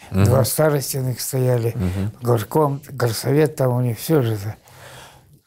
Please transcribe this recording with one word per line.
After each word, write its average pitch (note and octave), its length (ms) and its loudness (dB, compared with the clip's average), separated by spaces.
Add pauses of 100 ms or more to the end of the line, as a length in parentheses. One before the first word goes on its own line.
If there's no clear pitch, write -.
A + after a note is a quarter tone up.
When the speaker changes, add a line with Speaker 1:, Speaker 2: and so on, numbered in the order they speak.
(120)
Speaker 1:
Мгм. F#2+ 140 4
Speaker 2:
два B2 200 4
старостиных C3+ 760 0
стояли, B2 540 0
Speaker 1:
Мгм. G2 360 -2 (100)
Speaker 2:
горком, C#3 680 0
горсовет C3+ 640 0
там C3 180 0
у B2 80 0
них, A#2+ 180 -2
все D#3 220 2
же A2+ 140 0
это. G#2 200 -8 (920)